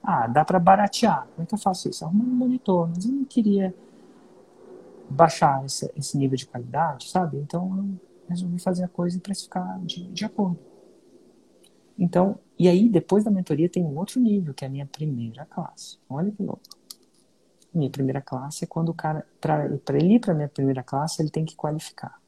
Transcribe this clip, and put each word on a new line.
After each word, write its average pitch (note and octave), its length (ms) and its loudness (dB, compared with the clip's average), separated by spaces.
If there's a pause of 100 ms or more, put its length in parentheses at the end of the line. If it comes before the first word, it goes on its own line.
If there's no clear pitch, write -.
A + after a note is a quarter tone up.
Ah, C3+ 260 0
dá C#3 180 4
pra F#3 120 2
baratear. F#3+ 760 4
Como E3 100 -8
é - 20 -4
que - 80 -4
eu G#3+ 40 -2
faço F#3 320 -2
isso? - 160 -8
Arrumo G3 180 2
um B3 40 0
monitor, B3 600 2
mas E3+ 160 -4
eu A#3 80 0
não C4+ 140 -2
queria G3 480 2 (1400)
baixar C#3 560 4
esse, - 320 -6
esse D3 200 -4
nível C3+ 200 2
de B2 80 -8
qualidade, C3 640 -4
sabe? E3+ 280 -2
Então, F3+ 400 -4
eu G3 520 -8
resolvi F3 300 -4
fazer F3+ 240 -2
a F3+ 40 -4
coisa F3 300 -4
e - 20 -4
precificar F#3 640 -8
de, F3 300 -10
de F#3+ 140 -6
acordo. F#3 340 -2 (1400)
Então, F#3 420 2 (180)
e E3+ 100 6
aí, F#3+ 220 6
depois G3 340 4
da G#3+ 80 0
mentoria, F3 380 2
tem F3+ 140 -2
um C#3+ 140 -2
outro G3+ 220 -4
nível, G3+ 340 2
que - 100 -10
é C#3 40 -8
a C3 40 -8
minha C#3+ 140 -8
primeira C3 600 -6
classe. - 520 -12 (120)
Olha F3 220 -2
que G#3 100 -10
louco. - 200 -6 (1120)
Minha D3 160 0
primeira C3+ 320 -2
classe C#3 420 -8
é E3+ 40 -8
quando E3 220 -2
o E3 40 -4
cara, D#3 320 -4 (160)
pra, D3+ 260 0 (160)
pra C#3 140 0
ele F3 180 6
ir A#3+ 40 6
pra G#3 140 0
minha D3+ 140 0
primeira C3+ 340 0
classe, C#3+ 400 -4
ele D#3 80 0
tem D#3 140 -2
que D#3 120 -6
qualificar. - 720 -8